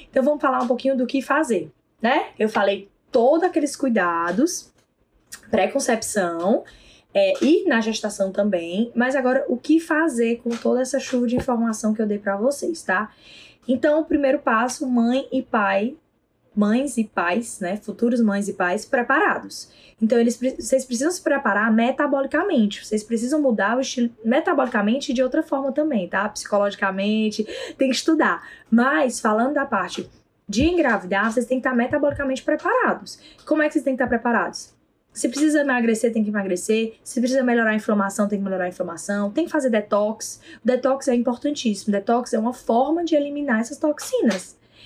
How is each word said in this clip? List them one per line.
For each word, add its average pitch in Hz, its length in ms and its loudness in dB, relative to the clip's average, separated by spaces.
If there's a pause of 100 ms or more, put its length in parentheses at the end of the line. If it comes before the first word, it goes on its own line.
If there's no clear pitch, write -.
Então 262 140 0
vamos 294 180 2
falar 262 200 0
um 240 60 -2
pouquinho 262 280 0
do 247 120 0
que 269 140 -2
fazer, 240 500 0 (300)
né? 262 260 2 (100)
Eu 214 100 2
falei 202 420 0 (220)
todos 277 320 4
aqueles 320 320 0
cuidados, 185 960 0 (800)
pré-concepção, 214 1120 0 (480)
é, 196 220 4 (100)
e 370 240 4
na 233 140 2
gestação 208 500 -4
também, 196 640 -2
mas 254 220 0
agora 254 320 0
o 247 100 -2
que 311 220 4
fazer 247 640 0
com 233 80 -4
toda 233 300 0
essa 262 180 -2
chuva 247 260 -2
de 233 100 0
informação 226 560 0
que 214 100 -2
eu 214 40 0
dei 208 140 -2
pra 196 180 -4
vocês, 226 460 -2
tá? 208 280 -2 (560)
Então, 294 340 2
o 311 40 -2
primeiro 285 320 2
passo: 247 480 0
mãe 247 460 2
e 262 100 0
pai, 214 560 0 (580)
mães 226 420 0
e 220 60 2
pais, 190 560 -4
né, 190 180 -4
futuros 233 420 -2
mães 202 280 2
e 190 60 -4
pais 185 300 -2
preparados. - 840 -2 (320)
Então, 226 180 4
eles 233 180 4
pre-, 254 220 -2
vocês 262 260 0
precisam 254 260 -2
se 359 100 -6
preparar 254 520 2
metabolicamente, 269 1120 2
vocês 214 180 -2
precisam 247 380 -2
mudar 226 360 2
o 262 40 2
estilo 240 280 -2 (140)
metabolicamente 254 880 0
de 254 100 2
outra 254 180 0
forma 277 300 -2
também, 277 360 0
tá? 196 220 -2
Psicologicamente, 202 1160 -2 (300)
tem 269 120 2
que 240 60 0
estudar. 294 520 0 (220)
Mas, 254 500 2
falando 233 340 2
da 277 120 0
parte 190 440 -4 (380)
de 202 160 0
engravidar, 226 680 2
vocês 233 140 0
têm 254 140 -2
que 262 80 -2
estar 262 80 0
metabolicamente 277 680 0
preparados. 311 760 -2 (260)
Como 311 160 2
é 302 60 2
que 302 60 -4
vocês 302 100 0
têm 269 120 0
que 240 80 -2
estar 233 60 -2
preparados? - 640 -2 (380)
Se - 160 -2
precisa 294 320 2
emagrecer, 233 520 0
tem 226 100 2
que 208 60 -2
emagrecer. 208 640 -2 (100)
Se - 160 -6
precisa 254 240 2
melhorar 233 280 2
a 214 40 0
inflamação, 208 520 0
tem 202 100 -2
que 196 80 -4
melhorar 185 200 -2
a 180 40 -4
inflamação. 196 600 -6
Tem 320 140 -2
que 339 60 -8
fazer 262 200 0
detox. 214 680 -2 (240)
O 226 40 -6
detox 254 400 0
é 247 80 4
importantíssimo. 240 760 -2
Detox 233 420 0
é 226 60 0
uma 233 140 -2
forma 277 500 0
de 330 120 0
eliminar 285 440 0
essas 247 200 -6
toxinas. 294 760 -2 (300)